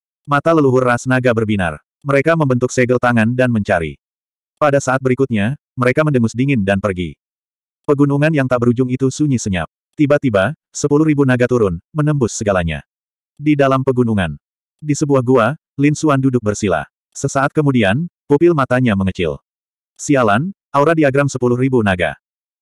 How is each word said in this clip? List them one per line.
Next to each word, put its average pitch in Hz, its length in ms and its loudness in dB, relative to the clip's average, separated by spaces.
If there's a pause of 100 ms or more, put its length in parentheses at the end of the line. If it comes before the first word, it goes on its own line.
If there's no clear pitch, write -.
(280)
Mata 143 240 0
leluhur 131 320 4
ras 123 240 -2
naga 127 240 2
berbinar. 104 480 -2 (240)
Mereka 143 320 2
membentuk 127 380 0
segel 123 260 0
tangan 117 320 2
dan 127 220 0
mencari. 87 420 -2 (640)
Pada 143 240 2
saat 131 160 -2
berikutnya, 127 560 -2 (220)
mereka 127 260 0
mendengus 123 320 0
dingin 127 320 0
dan 98 160 0
pergi. 90 320 -4 (720)
Pegunungan 143 480 2
yang 135 100 0
tak 127 160 0
berujung 123 300 0
itu 131 160 -2
sunyi 135 320 0
senyap. 90 320 -6 (240)
Tiba-tiba, 135 560 0 (240)
sepuluh 147 320 0
ribu 143 160 2
naga 123 240 2
turun, 104 320 0 (160)
menembus 147 400 -2
segalanya. 87 480 -4 (560)
Di 147 160 0
dalam 135 260 2
pegunungan. 110 540 -2 (420)
Di 147 160 -6
sebuah 139 300 0
gua, 123 320 2 (240)
Lin 147 160 2
Xuan 143 260 0
duduk 123 220 0
bersila. 98 420 -2 (300)
Sesaat 139 400 -2
kemudian, 135 500 0 (240)
pupil 170 240 4
matanya 127 400 0
mengecil. 92 480 -2 (560)
"Sialan, 131 560 0 (160)
aura 143 240 2
diagram 143 320 2
sepuluh 123 320 -2
ribu 127 240 2
naga. 90 320 -2 (480)